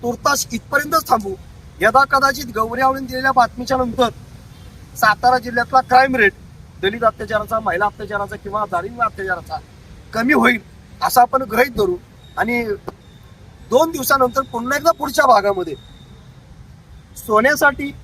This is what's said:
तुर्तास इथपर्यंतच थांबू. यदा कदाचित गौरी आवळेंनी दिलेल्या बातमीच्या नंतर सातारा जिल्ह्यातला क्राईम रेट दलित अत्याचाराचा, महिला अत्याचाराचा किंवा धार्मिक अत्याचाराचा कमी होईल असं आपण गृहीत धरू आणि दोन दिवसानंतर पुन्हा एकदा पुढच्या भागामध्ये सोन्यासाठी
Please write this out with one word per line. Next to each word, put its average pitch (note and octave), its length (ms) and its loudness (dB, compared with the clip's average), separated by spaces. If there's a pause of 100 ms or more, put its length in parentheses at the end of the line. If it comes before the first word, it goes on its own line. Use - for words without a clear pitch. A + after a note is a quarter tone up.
तुर्तास C4+ 500 -2
इथपर्यंतच D4 560 -2
थांबू. G3 260 0 (460)
यदा A3+ 240 4
कदाचित C4+ 400 0
गौरी A3+ 360 -4
आवळेंनी C4+ 260 0
दिलेल्या B3+ 260 -2
बातमीच्या B3 440 0
नंतर B3 320 0 (880)
सातारा A#3+ 420 2
जिल्ह्यातला A#3+ 420 0
क्राईम C4 360 4
रेट G#3 160 4 (500)
दलित A3 220 -4
अत्याचाराचा, A3 560 -2
महिला G3+ 260 -2
अत्याचाराचा G3+ 500 -8
किंवा G3+ 360 -6
धार्मिक G#3 280 -6
अत्याचाराचा F#3+ 560 -6 (560)
कमी A#3 200 -2
होईल A#3+ 260 2 (440)
असं - 180 2
आपण B3+ 220 2
गृहीत B3 340 0
धरू F#3 200 0 (400)
आणि A#3 280 -2 (1040)
दोन D#4 200 4
दिवसानंतर C4 500 0
पुन्हा B3 360 -6
एकदा D4+ 140 0
पुढच्या D4 360 0
भागामध्ये G3 480 2 (1400)
सोन्यासाठी C#4 760 0 (120)